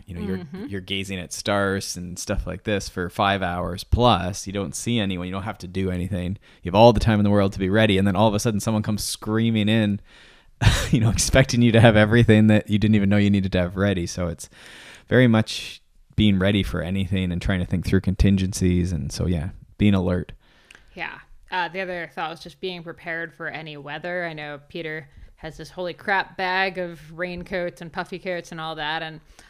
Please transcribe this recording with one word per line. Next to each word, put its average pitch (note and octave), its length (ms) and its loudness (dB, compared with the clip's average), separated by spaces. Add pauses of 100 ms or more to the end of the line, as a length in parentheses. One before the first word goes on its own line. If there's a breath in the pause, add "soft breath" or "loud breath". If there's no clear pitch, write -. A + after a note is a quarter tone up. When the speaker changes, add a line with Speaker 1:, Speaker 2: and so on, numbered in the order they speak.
Speaker 1:
You E2+ 100 -14
know, F2 40 -10
you're, F2 180 -6
Speaker 2:
Mm-hmm. F3+ 280 -14
Speaker 1:
you're G2 160 -10
gazing F#2+ 380 -8
at E2 120 -14
stars G2 640 -2
and F2 220 -12
stuff - 300 -6
like F2 160 -10
this G#2 260 -4
for F2+ 180 -4
five G2 320 -2
hours F2+ 440 -6
plus. G2 600 0
You F#2+ 60 -10
don't F#2+ 220 -6
see A#2+ 240 -4
anyone. F#2+ 300 -4
You F#2 40 -10
don't F#2+ 120 -8
have G#2 140 -10
to F#2 100 -14
do F#2 220 -4
anything. F2+ 460 -4 (260 soft breath)
You F2 80 -8
have F2+ 40 0
all A#2 180 10
the G#2 80 2
time G#2+ 200 4
in G#2 40 4
the G2+ 60 4
world G2+ 240 4
to - 60 -10
be F#2 100 0
ready. G#2+ 260 4
And G2 100 2
then F#2+ 100 0
all G#2+ 120 4
of G#2 60 -2
a G#2 60 0
sudden G#2+ 200 0
someone A2 220 -2
comes G#2+ 220 -4
screaming A2 640 0
in, G#2+ 320 2 (600 soft breath)
<laughs> - 300 2
you C#3 80 4
know, A2 120 2
expecting B2+ 520 2
you A#2+ 100 6
to A#2 80 6
have A2 160 8
everything G#2+ 520 6
that G#2+ 220 4
you G#2 80 2
didn't G#2+ 180 4
even G2+ 120 4
know G#2 100 4
you G2+ 120 4
needed F#2+ 220 0
to F#2 60 2
have F2+ 180 -2
ready. F#2+ 300 0
So F2 200 -4
it's - 220 -8 (600 loud breath)
very B2 200 6
much - 520 0 (360)
being G#2 240 4
ready G2 240 2
for E2 180 -4
anything F#2 480 -4
and F2 100 -4
trying F#2 200 -2
to F2 60 -4
think E2+ 200 -4
through F#2+ 140 2
contingencies. F#2 920 2
And D2+ 220 -6
so, E2 140 -6
yeah, F2 240 -4 (280)
being G#2 160 4
alert. F2+ 380 -2 (640 soft breath)
Speaker 2:
Yeah. - 240 -12 (340)
Uh, F3+ 160 -2
the F3+ 120 -10
other F3+ 340 -8
thought D#3+ 160 -6
was E3 100 -14
just - 200 -20
being F3+ 220 -8
prepared E3 500 -10
for E3 160 -12
any D3+ 280 -12
weather. D#3 480 -8
I E3 80 -8
know D3 260 -12 (100)
Peter D#3 400 -12 (280 soft breath)
has D#3 200 -14
this D#3 140 -16
holy F3 220 -8
crap F#3+ 440 -4
bag F#3 420 -2
of E3+ 220 -8 (180)
raincoats F3 640 -8
and D#3+ 100 -16
puffy F#3 260 -10
coats F3 340 -10
and E3 80 -12
all D#3+ 160 -10
that. D#3 260 -6
And D#3+ 180 -12 (300 soft breath)